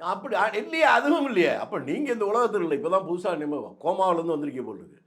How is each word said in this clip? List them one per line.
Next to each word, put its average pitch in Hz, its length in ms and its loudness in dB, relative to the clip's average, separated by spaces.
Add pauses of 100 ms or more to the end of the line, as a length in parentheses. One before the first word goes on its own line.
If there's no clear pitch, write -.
அப்படி, 196 360 -6
ஆ, 196 120 4
இல்லையே, 320 360 -2
அதுவும் 285 420 4
இல்லையே. 175 300 2
அப்ப 120 240 -6
நீங்க 226 320 -4
இந்த 220 140 -2
உலகத்துல 202 460 0
இல்ல, 147 40 0
இப்பதான் 170 360 0
புதுசா 175 260 -2
நம்ம 147 440 -6
கோமாவுல 185 320 2
இருந்து 165 240 0
வந்திருக்கீங்க 131 280 -6
போல 107 120 -10
இருக்கு. - 300 -20